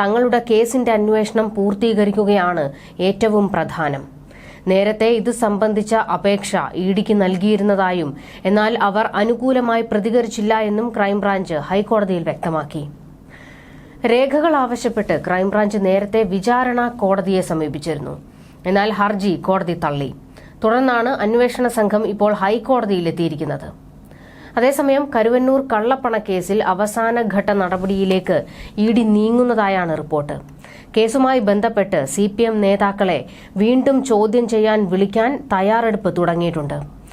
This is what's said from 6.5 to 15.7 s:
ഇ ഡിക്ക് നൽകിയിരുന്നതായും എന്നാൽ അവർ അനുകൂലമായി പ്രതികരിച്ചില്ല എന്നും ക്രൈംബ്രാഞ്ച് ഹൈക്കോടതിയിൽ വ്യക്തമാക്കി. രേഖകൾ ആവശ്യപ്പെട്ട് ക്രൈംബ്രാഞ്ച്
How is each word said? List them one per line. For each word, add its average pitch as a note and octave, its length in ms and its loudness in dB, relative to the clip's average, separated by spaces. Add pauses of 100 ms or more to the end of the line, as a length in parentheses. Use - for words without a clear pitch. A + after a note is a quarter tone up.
ഇ F#3 180 0
ഡിക്ക് G#3 300 2
നൽകിയിരുന്നതായും F#3 920 0 (280)
എന്നാൽ G#3+ 340 2
അവർ G#3 360 0
അനുകൂലമായി A#3 680 0
പ്രതികരിച്ചില്ല A3 760 -2
എന്നും A3 380 -2
ക്രൈംബ്രാഞ്ച് G3 580 0
ഹൈക്കോടതിയിൽ F#3+ 680 -2
വ്യക്തമാക്കി. D3+ 640 -6 (1200)
രേഖകൾ C#4 460 2
ആവശ്യപ്പെട്ട് A#3 720 -2
ക്രൈംബ്രാഞ്ച് G3+ 540 0